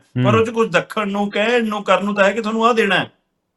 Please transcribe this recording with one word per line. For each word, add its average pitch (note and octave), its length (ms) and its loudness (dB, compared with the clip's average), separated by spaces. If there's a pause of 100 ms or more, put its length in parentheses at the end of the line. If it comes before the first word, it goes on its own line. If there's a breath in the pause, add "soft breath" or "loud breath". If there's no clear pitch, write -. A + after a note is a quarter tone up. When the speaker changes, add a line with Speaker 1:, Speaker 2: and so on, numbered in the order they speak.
(260)
Speaker 1:
ਪਰ G#3+ 80 4
Speaker 2:
ਹੂੰ। A3+ 80 4
Speaker 1:
ਉਹ A3+ 40 0
'ਚ A#3+ 40 -4
ਕੁਝ A3+ 200 -2
ਦੱਖਣ F3+ 380 -2
ਨੂੰ, G3+ 220 -2
ਕਹਿਣ A3+ 360 0
ਨੂੰ, G#3 180 -4
ਕਰਨ F#3 220 2
ਨੂੰ G#3 100 -4
ਤਾਂ G3 100 4
ਹੈ G3 60 4
ਕਿ A3+ 100 -4
ਤੁਹਾਨੂੰ A3 240 -2
ਆਹ A#3+ 80 4
ਦੇਣਾ G3 260 0
ਹੈ। A#2+ 120 -6 (460)